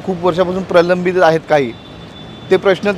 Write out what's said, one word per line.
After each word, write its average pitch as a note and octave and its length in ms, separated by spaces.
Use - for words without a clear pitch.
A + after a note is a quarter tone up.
खूप F#3+ 160
वर्षापासून F3+ 420
प्रलंबित F3+ 580
आहेत D#3+ 180
काही, C#3 220
ते F#3 60
प्रश्न G3 400